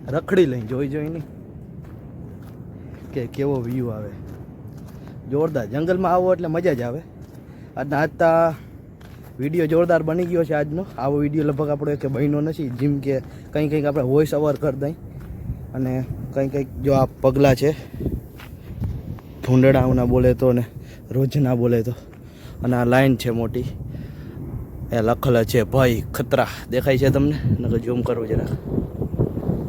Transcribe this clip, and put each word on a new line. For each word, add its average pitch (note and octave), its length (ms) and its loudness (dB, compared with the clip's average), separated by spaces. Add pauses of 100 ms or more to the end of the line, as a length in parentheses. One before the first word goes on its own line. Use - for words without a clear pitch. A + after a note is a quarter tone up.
રખડી E3 380 4
લઈ, B2 140 -2
જોઈ B2+ 280 -4
જોઈ D3+ 200 -4
નહીં D#3+ 140 -6 (1900)
કે B2 140 -4
કેવો C#3 280 -2
વ્યૂ B2 320 -2
આવે. G#2+ 220 -6 (1200)
જોરદાર, C#3+ 360 0
જંગલમાં E3+ 460 0
આવો F#3 200 4
એટલે F3 140 0
મજા E3+ 260 0
જ B2 100 -2
આવે. B2 160 -4 (760)
અને C#3+ 200 -2
આજ D#3 220 2
તા E3 360 4 (840)
વીડિયો D#3 280 0
જોરદાર E3 360 4
બની E3 240 0
ગયો E3+ 180 2
છે D3+ 100 -2
આજનો. D3 320 -2 (120)
આવો C#3 180 0
વીડિયો D3 280 2
લગભગ D3 240 0
આપણો D3 220 0
એકે C#3+ 180 -2
બન્યો D3 320 2
નથી. D#3 280 -2
જેમ C#3 320 0
કે C3+ 200 0 (320)
કંઈ D3+ 160 0
કંઈક D3 160 0
આપણે C#3+ 180 2
વોઇસ C#3 320 4
ઓવર D3 200 2
કરી C#3 220 0
દઈ C#3+ 160 -2 (840)
અને C3 300 -2 (300)
કંઈ C#3 140 0
કંઈક C3+ 200 -4 (140)
જો C#3 100 4
આ C3+ 120 6 (160)
પગલાં C3+ 340 6
છે, C#3 160 2 (1800)
ભૂંડડાઓના B2+ 580 6
બોલે B2 300 6
તો B2+ 180 4
ને A#2+ 120 2 (460)
રોજના C3 440 2
બોલે A#2+ 280 4
તો. A#2+ 100 -2 (720)
અને B2 120 2
આ A#2+ 80 2
લાઈન B2+ 320 6
છે A#2+ 140 -2
મોટી, A#2 340 -2 (1300)
એ A#2 80 2
લખેલા A#2 440 4
છે A#2+ 180 2
"ભાઈ A#2+ 400 2 (120)
ખતરા". C3 320 2 (240)
દેખાય C3 280 2
છે C3+ 100 4
તમને? C#3 260 4 (260)
નકર A2+ 180 0
ઝૂમ A#2+ 240 -2
કરું A#2 260 -2
જરાક. - 400 -2 (1000)